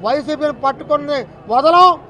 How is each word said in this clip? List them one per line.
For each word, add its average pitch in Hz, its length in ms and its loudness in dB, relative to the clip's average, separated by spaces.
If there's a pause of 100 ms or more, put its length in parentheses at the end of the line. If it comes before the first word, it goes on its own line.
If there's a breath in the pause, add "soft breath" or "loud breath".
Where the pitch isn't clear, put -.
వైసీపీని 294 580 -4
పట్టుకుని 285 540 -4 (340)
వదలం. 339 380 4 (200)